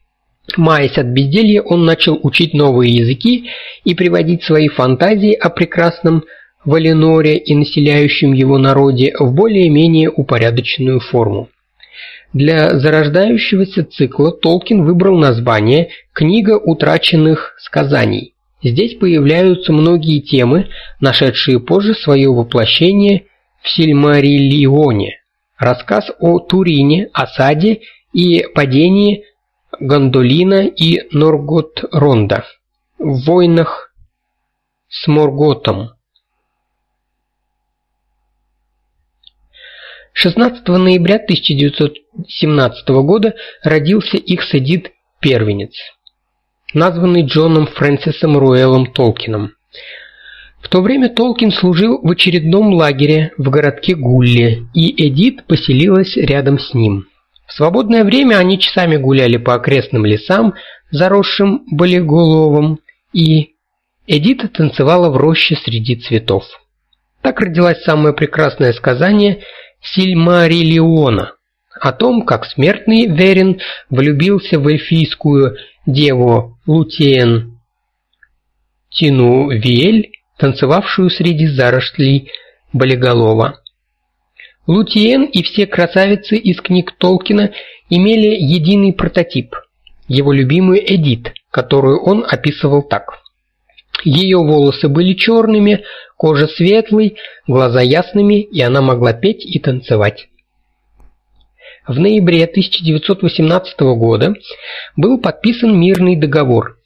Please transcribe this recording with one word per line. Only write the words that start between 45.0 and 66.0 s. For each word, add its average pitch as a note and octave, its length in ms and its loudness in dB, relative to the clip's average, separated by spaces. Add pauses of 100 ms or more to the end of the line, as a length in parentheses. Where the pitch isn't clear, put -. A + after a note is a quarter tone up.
первенец, G#2+ 520 -2 (1000)
названный F3 500 0
Джоном D#3 440 0
Фрэнсисом D3 680 -2
Руэллом C3 580 2
Толкином. A2 580 -4 (1080)
В - 100 -16
то F#3 120 2
время B3+ 280 0
Толкин A#3 420 0
служил F#3 500 0
в D#3 80 0
очередном F3+ 640 0
лагере D#3 640 0
в C#3 140 -2
городке D3 420 -2
Гулли, A#2+ 800 0
и E3 340 0
Эдит D#3+ 380 -2
поселилась F3+ 720 0
рядом C#3 400 0
с - 160 -10
ним. G#2+ 320 -2 (400)
В - 80 -20
свободное G#3+ 500 0
время A#3 340 2
они F#3 220 2
часами E3+ 380 0
гуляли C3 400 2
по A#2+ 160 -2
окрестным B2 500 -2
лесам, F#3 520 0 (340)
заросшим G3 800 0
болиголовом, D#3 1120 2 (340)
и D#3 380 0 (560)
Эдит G3+ 440 -2
танцевала D#3+ 600 0
в C3 40 0
роще D#3 400 0
среди A#2 400 -4
цветов. A2+ 500 -4 (760)